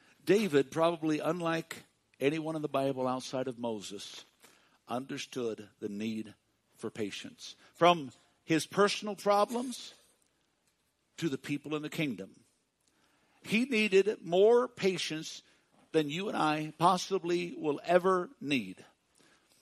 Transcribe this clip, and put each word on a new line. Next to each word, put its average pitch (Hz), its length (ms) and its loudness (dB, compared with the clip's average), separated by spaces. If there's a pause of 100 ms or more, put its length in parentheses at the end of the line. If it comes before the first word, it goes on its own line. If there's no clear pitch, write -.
(240)
David, 147 480 4
probably 160 480 0
unlike 165 640 -4 (340)
anyone 156 380 0
in 151 60 -6
the 147 60 -4
Bible 135 380 0
outside 131 400 -4
of 120 120 -8
Moses, 110 680 -8 (640)
understood 123 800 -8 (120)
the 110 80 -6
need 107 460 -6 (420)
for 110 140 -8
patience. - 640 -10 (200)
From 165 360 4 (320)
his 160 240 0
personal 202 480 0
problems 226 800 -2 (1200)
to 165 100 -2
the 135 100 -2
people 147 380 -6
in 151 60 -4
the 151 80 -8
kingdom, 117 400 -4 (1120)
he 226 240 0
needed 214 580 4
more 208 420 6
patience - 760 -4 (500)
than 151 180 2
you 180 180 -4
and - 80 -4
I 156 420 0
possibly 175 800 0
will 147 280 -2
ever 180 460 4 (100)
need. 127 440 -4 (760)